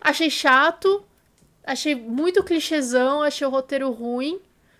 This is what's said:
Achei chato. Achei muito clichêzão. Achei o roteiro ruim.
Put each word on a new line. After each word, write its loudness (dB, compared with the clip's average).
Achei 2
chato. 2
Achei -4
muito 0
clichêzão. 0
Achei -2
o -2
roteiro -2
ruim. -6